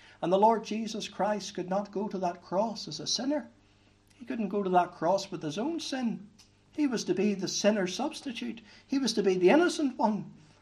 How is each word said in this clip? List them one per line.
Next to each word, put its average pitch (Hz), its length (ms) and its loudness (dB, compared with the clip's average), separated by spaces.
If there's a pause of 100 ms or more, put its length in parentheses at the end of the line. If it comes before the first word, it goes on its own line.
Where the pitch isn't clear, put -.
(220)
And 170 100 0
the 190 60 6
Lord 220 260 6
Jesus 214 440 -6
Christ 208 460 -4
could 175 140 -6
not 202 240 -2
go 202 160 -4
to 196 100 -6
that 175 240 -4
cross 202 460 -4
as 151 120 -10
a 147 60 -10
sinner. 269 420 -2 (680)
He - 100 -18
couldn't 226 260 -4
go 208 120 -2
to 185 80 -2
that 175 220 4
cross 185 400 0
with 180 100 -8
his 151 160 -6
own 302 220 -2
sin. 254 480 -4 (480)
He 302 100 2
was 233 180 0
to 180 100 0
be 196 200 2
the 180 140 -4
sinner 208 400 2
substitute. 233 720 -6 (260)
He 277 140 0
was 240 140 0
to 202 100 2
be 185 100 4
the 180 160 8
innocent 311 480 4
one 214 320 0 (320)